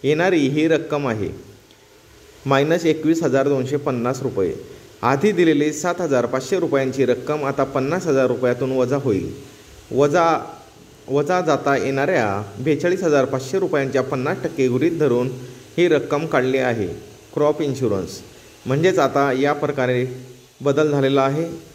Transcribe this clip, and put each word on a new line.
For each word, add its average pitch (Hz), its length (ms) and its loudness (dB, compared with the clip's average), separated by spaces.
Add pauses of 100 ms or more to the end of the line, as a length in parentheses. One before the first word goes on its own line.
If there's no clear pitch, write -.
येणारी 160 360 2
ही 147 280 2
रक्कम 147 400 0
आहे 107 220 -2 (1160)
मायनस 151 400 2
एकवीस 156 380 2
हजार 135 240 2
दोनशे 135 300 0
पन्नास 131 460 -2
रुपये. 98 300 -2 (480)
आधी 139 300 2
दिलेली 156 420 2
सात 180 280 -4
हजार 135 240 2
पाचशे 131 340 -2
रुपयांची 135 460 0
रक्कम 147 400 -2
आता 139 180 0
पन्नास 143 440 -2
हजार 135 200 2
रुपयातून 123 440 0
वजा 131 260 0
होईल. 113 340 -2 (600)
वजा, 147 460 2 (680)
वजा 147 340 0
जाता 143 360 0
येणाऱ्या 135 640 0 (220)
बेचाळीस 175 400 0
हजार 147 220 4
पाचशे 131 340 -4
रुपयांच्या 139 440 0
पन्नास 143 400 -4
टक्के 139 240 0
गृहीत 147 320 0
धरून 127 300 2 (480)
ही 175 100 4
रक्कम 151 380 0
काढली 135 320 0
आहे. 117 300 -2 (460)
क्रॉप 147 280 0
इन्शुरन्स 120 580 -2 (460)
म्हणजेच 165 340 2
आता 139 340 2
या 143 200 2
प्रकारे 131 520 -2 (560)
बदल 143 300 2
झालेला 139 300 2
आहे 147 260 0 (280)